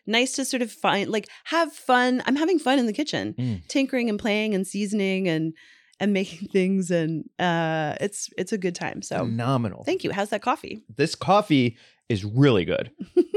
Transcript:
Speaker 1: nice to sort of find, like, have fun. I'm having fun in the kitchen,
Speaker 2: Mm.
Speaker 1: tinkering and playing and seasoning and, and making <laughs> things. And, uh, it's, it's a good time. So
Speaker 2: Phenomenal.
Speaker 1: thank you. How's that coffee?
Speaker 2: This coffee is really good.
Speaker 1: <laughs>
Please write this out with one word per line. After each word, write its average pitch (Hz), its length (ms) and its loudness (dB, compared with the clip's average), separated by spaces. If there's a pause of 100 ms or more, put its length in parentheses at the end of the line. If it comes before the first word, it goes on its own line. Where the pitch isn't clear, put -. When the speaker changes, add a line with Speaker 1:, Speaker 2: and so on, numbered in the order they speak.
Speaker 1:
nice 233 280 2
to 269 120 -4
sort 247 160 -2
of 226 100 -4
find, 190 380 0
like, 214 180 -2 (180)
have 320 280 0
fun. 254 540 2
I'm 262 80 2
having 320 240 2
fun 269 180 2
in 240 80 2
the 214 80 -2
kitchen, 113 460 -4
Speaker 2:
Mm. 117 280 -4
Speaker 1:
tinkering 262 420 0
and 208 100 -2
playing 214 340 0
and 190 140 -2
seasoning 196 600 -2
and, 160 260 0 (480)
and 202 120 2
making 190 340 -4
<laughs> - 40 -20
things. 185 400 2
And, 165 380 -2 (100)
uh, 160 640 0
it's, - 360 -6
it's 180 140 -6
a 226 60 0
good 180 180 -4
time. - 260 -8
So - 180 -6
Speaker 2:
Phenomenal. 117 680 -2
Speaker 1:
thank 370 180 -2
you. - 80 -2
How's 196 180 -4
that 208 120 -2
coffee? 247 400 -4 (120)
Speaker 2:
This 147 220 0
coffee 147 640 2 (320)
is 104 160 0
really 110 400 6
good. - 260 -2 (240)
Speaker 1:
<laughs> - 80 6 (140)